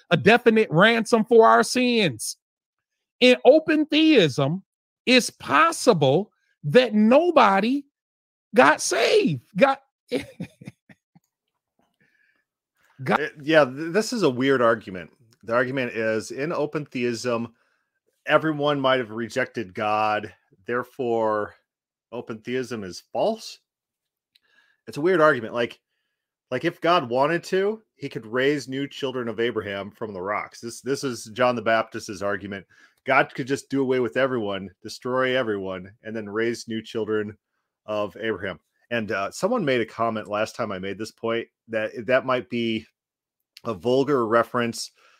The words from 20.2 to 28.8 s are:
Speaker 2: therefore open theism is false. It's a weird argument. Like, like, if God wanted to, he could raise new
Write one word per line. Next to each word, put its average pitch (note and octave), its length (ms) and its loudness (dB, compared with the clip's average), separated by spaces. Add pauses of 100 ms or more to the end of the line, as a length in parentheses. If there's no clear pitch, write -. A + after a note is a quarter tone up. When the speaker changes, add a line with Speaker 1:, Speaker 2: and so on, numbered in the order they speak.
Speaker 2:
therefore A#2 880 -4 (560)
open A#2 280 -12
theism A#2+ 440 -8
is F2+ 180 -14 (100)
false. G3+ 480 -6 (1300)
It's - 100 -16
a C#3+ 40 -8
weird F3 200 2
argument. B2 320 4
Like, A#2+ 260 -4 (720)
like, B2+ 140 -4
if E3 160 -6
God E3 280 2
wanted C#3+ 360 0
to, G3+ 360 -4 (140)
he C#3 140 -12
could A2 160 -12
raise B2+ 420 -2
new C3+ 200 -6